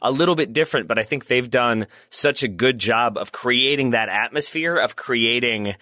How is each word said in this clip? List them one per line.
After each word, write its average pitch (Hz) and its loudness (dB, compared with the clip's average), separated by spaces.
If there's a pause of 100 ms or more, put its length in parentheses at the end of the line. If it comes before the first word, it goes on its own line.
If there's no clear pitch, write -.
a 120 2
little 165 4
bit 147 0
different, 147 0
but 113 0
I 110 0
think 135 -6
they've 123 0
done 120 2 (240)
such - 0
a 127 -2
good 113 0
job 113 0
of - -8
creating 131 0
that 110 0
atmosphere, 147 -2
of 123 0
creating, 117 0